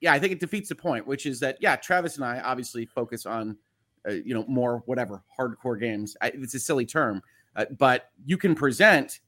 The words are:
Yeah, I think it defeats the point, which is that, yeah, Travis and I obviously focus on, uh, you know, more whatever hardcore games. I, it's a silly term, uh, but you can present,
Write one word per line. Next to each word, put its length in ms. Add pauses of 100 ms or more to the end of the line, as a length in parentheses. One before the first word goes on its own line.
Yeah, 120
I 60
think 140
it 80
defeats 280
the 60
point, 320
which 180
is 160
that, 200
yeah, 160
Travis 400
and 80
I 160
obviously 440
focus 420
on, 300 (500)
uh, 60
you 220
know, 120
more 400
whatever 360 (160)
hardcore 420
games. 400
I, 140
it's 200
a 40
silly 260
term, 380 (340)
uh, 80 (140)
but 320 (160)
you 100
can 180
present, 720